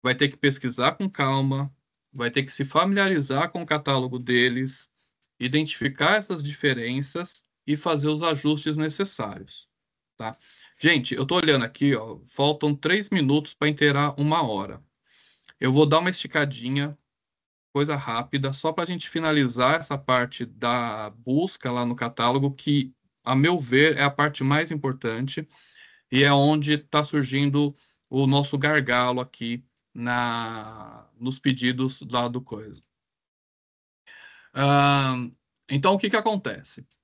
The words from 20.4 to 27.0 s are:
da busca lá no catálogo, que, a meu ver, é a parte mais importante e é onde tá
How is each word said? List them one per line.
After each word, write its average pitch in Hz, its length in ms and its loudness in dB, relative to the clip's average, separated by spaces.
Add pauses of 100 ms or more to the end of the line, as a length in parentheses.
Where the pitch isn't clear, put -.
da 113 680 -4
busca 131 600 -2
lá 120 160 -2
no 120 80 -2
catálogo, 123 580 0
que, 135 400 -2 (300)
a 131 140 0
meu 165 200 4
ver, 143 400 4
é 143 60 0
a 143 80 4
parte 143 320 -2
mais 151 300 0
importante 135 760 -4 (600)
e 135 140 4
é 143 80 6
onde 147 440 4
tá 151 280 0